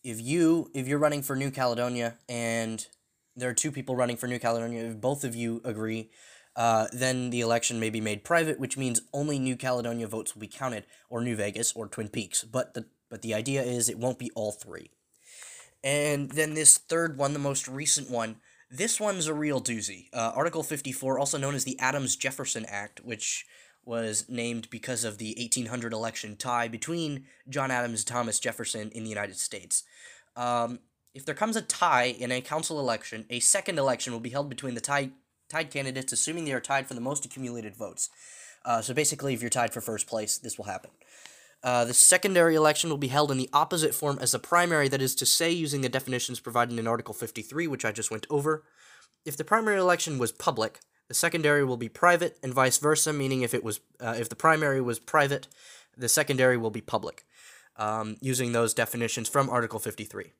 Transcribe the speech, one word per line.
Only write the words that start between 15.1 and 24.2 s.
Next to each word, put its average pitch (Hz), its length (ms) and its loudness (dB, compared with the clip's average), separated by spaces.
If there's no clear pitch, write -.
And 143 480 0
then 151 240 0
this 156 240 8
third 165 360 -2
one, 139 180 0
the 151 40 -2
most 139 300 -2
recent 139 420 -2
one, 113 280 -2
this 190 280 -2
one's 190 280 -2
a 156 80 -2
real 147 260 0
doozy. 101 500 -6
Uh, 117 220 -2
Article 160 300 -2
fifty-four, 131 560 -2
also 139 180 0
known 139 160 -2
as 131 100 -2
the 127 160 -6
Adams-Jefferson 131 840 -2
Act, 101 400 -10
which - 400 -6
was 113 420 -2